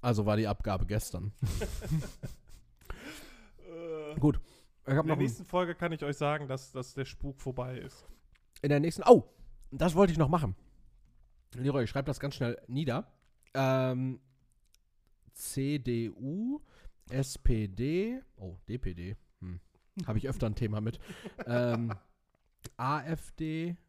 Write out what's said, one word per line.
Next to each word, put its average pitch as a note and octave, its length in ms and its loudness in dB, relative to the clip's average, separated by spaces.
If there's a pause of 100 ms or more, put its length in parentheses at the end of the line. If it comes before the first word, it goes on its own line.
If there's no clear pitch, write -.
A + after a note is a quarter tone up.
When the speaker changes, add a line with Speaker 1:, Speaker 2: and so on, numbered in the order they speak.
Speaker 1:
Also A2 240 2
war G#2+ 120 4
die A2 100 2
Abgabe G#2 380 0
gestern. G2+ 520 -2
<laughs> - 40 -4 (2250)
Speaker 2:
Äh, D#3+ 600 -10
Speaker 1:
Gut. D3 200 6 (480)
Ich C3+ 80 2
hab D3+ 80 4
Speaker 2:
in D#3 40 0
der D#3+ 80 4
Speaker 1:
noch - 0 -
ein - 40 -2
Speaker 2:
nächsten C#3 260 0
Folge F3 300 0
kann E3+ 160 -2
ich D#3 120 -6
euch D3 140 -2
sagen, D3 300 -2
dass, C3 240 -8
dass B2+ 240 -10
der C3+ 100 -4
Spuk C#3 340 -8
vorbei B2+ 380 -6
ist. - 300 -16 (560)
Speaker 1:
In D3 60 2
der C#3+ 100 6
nächsten, E3 260 -2
oh, G3+ 200 12 (440)
das D#3+ 240 2
wollte F#3 180 8
ich D#3 60 0
noch D3+ 120 6
machen. D#3 260 2 (960)
Leroy, C3 300 0
ich G#2+ 60 -2
schreib C#3 180 -4
das C#3+ 120 -4
ganz C#3 160 -6
schnell A#2 320 -2
nieder. C#3+ 440 -2 (420)
Ähm, C3 680 0 (1120)
C C#3 460 -4
D A#2 300 -2
U, G#3 520 -4 (480)
S C3+ 280 -2
P G#2+ 300 4
D, E3+ 540 -2 (160)
oh, F#2+ 180 -12 (120)
D A#2 100 -6
P F#2+ 160 -4
D, F2 220 -8 (260)
hm. F2+ 180 -10 (480)
Hab A2 80 0
ich G#2+ 120 0
öfter - 200 -2
ein G#2+ 80 -2
Thema G#2+ 260 -2
mit. A2 180 -4 (220)
Speaker 2:
<laughs> - 240 -14
Speaker 1:
Ähm, A#2+ 480 0 (840)
A C#3+ 240 -2
F D#3+ 320 -6
D D#3+ 440 -4 (120)